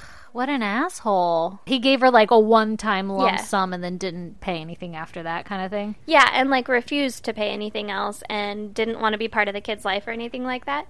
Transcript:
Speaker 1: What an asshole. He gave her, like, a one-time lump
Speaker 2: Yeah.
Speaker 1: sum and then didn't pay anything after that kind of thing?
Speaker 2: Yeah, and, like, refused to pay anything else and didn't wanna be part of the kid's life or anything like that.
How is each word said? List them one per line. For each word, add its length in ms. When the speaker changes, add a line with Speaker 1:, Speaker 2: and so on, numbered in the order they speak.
Speaker 1:
What 160
an 160
asshole. 1040
He 140
gave 200
her, 100
like, 220
a 80
one-time 680
lump 300
Speaker 2:
Yeah. 40
Speaker 1:
sum 300
and 100
then 140
didn't 420
pay 220
anything 340
after 280
that 200
kind 180
of 100
thing? 240
Speaker 2:
Yeah, 260
and, 180
like, 200
refused 560
to 80
pay 160
anything 420
else 380
and 440
didn't 280
wanna 160
be 100
part 220
of 40
the 60
kid's 240
life 240
or 40
anything 340
like 220
that. 220